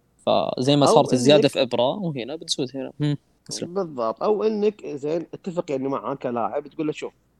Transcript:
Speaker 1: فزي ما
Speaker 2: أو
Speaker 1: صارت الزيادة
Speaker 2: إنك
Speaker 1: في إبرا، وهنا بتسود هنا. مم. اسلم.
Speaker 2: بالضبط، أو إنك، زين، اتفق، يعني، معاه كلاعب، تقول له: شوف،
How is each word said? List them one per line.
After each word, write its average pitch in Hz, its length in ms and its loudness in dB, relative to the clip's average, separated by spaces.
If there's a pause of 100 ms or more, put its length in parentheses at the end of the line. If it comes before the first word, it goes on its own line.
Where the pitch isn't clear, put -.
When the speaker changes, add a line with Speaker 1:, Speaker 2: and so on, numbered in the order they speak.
(260)
Speaker 1:
فزي 123 500 2
ما 139 120 6
Speaker 2:
أو 190 60 6
Speaker 1:
صارت 139 200 6
الزيادة 139 300 6
Speaker 2:
إنك 139 80 2
Speaker 1:
في - 100 -2
إبرا، 123 340 0
وهنا 147 400 -6
بتسود 165 400 -6
هنا. 131 240 -8
مم. 147 180 0 (320)
اسلم. - 240 -8
Speaker 2:
بالضبط، 143 500 -4
أو 202 200 0
إنك، 214 440 -2
زين، 147 460 -4
اتفق، 170 380 -8
يعني، 135 160 -2
معاه 127 280 -4
كلاعب، 117 520 -4
تقول 156 200 -6
له: 151 60 -4
شوف، - 200 -12 (260)